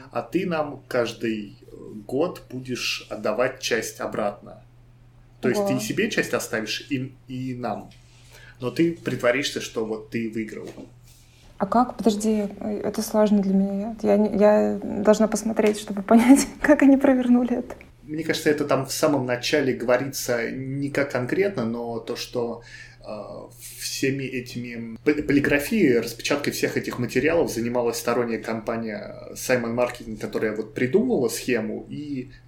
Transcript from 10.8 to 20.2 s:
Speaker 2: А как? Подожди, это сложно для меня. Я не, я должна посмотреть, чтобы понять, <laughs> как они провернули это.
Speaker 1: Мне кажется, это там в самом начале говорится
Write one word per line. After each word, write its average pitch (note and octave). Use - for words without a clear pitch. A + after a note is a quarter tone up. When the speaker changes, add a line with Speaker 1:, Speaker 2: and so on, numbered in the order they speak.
Speaker 2:
А G3
как? A#3+
Подожди, G#3
это G#3
сложно G#3
для F#3+
меня. G3
Я G#3
не, G#3
я G#3
должна G#3
посмотреть, G#3+
чтобы G3+
понять, A#3+
<laughs> -
как D4
они C#4
провернули B3
это. -
Speaker 1:
Мне D3+
кажется, D#3
это D3
там C3
в -
самом C#3+
начале B2+
говорится A#2+